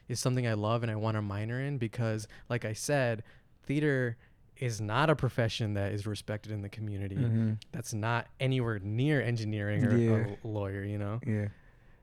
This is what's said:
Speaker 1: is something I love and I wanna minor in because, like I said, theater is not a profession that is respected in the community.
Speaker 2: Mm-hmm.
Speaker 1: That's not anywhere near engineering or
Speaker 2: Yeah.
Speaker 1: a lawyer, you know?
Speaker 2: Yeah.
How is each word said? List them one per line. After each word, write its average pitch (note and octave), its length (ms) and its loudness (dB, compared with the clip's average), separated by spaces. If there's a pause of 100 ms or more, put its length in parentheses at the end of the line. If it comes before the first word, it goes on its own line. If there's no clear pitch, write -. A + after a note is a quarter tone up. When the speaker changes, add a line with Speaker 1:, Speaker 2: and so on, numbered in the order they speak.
Speaker 1:
is A#2+ 120 -4
something B2 260 2
I A2+ 80 2
love G#2+ 280 2
and A2+ 80 -2
I G#2+ 60 -2
wanna G#2+ 260 0
minor G#2+ 380 -4
in C#3+ 180 -4
because, A2 480 -2 (220)
like A#2+ 160 -2
I A2 80 -4
said, A#2+ 500 0 (420)
theater C#3 520 2 (400)
is A#2 240 -2
not A#2 300 4
a D3 60 6
profession A2+ 580 0
that G2+ 180 0
is G2+ 140 -4
respected G#2+ 460 -6
in G#2 100 -4
the G2+ 60 -8
community. G2+ 480 -6
Speaker 2:
Mm-hmm. A2+ 360 2 (200)
Speaker 1:
That's - 200 -8
not A2+ 340 0 (140)
anywhere B2+ 380 0
near B2 420 2
engineering G#2+ 640 0
or A#2 120 6
Speaker 2:
Yeah. A2+ 300 4 (160)
Speaker 1:
a - 60 -8
lawyer, G2+ 360 -4
you G#2 140 -4
know? G#2 280 -4
Speaker 2:
Yeah. G#2 220 0 (540)